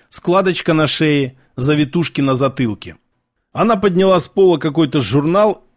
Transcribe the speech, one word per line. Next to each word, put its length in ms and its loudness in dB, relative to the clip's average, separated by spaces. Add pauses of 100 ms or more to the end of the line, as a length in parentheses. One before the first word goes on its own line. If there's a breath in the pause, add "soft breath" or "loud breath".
складочка 640 -2
на 140 2
шее, 500 -2 (200 soft breath)
завитушки 640 -2
на 140 0
затылке. 640 -4 (560)
Она 240 0
подняла 420 2
с 100 -4
пола 280 2
какой-то 440 -2
журнал 600 0 (140)